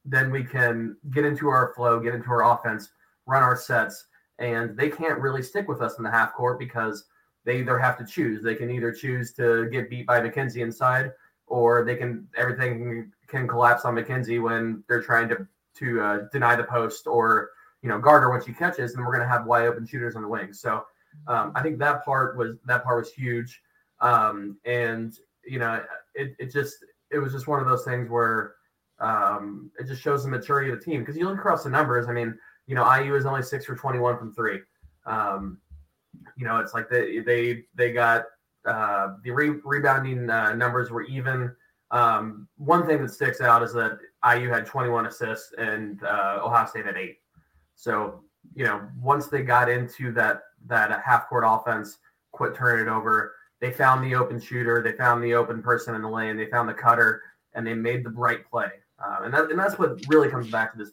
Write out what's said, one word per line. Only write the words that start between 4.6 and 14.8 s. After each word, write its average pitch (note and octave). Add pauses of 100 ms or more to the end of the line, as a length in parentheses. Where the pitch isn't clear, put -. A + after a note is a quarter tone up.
they D3
can't D#3+
really C3+
stick G3+
with B2+
us A2+
in A2+
the G#2+
half A2+
court B2
because A2+ (380)
they B2
either B2
have B2
to A2+
choose. A2
They A2+
can A#2+
either A#2
choose B2
to A#2
get A#2
beat B2
by A#2+
McKenzie B2
inside, B2+ (340)
or A#2+
they A#2+
can, A#2+
everything A#2+ (160)
can C3
collapse A#2+
on A#2+
McKenzie A#2
when A2+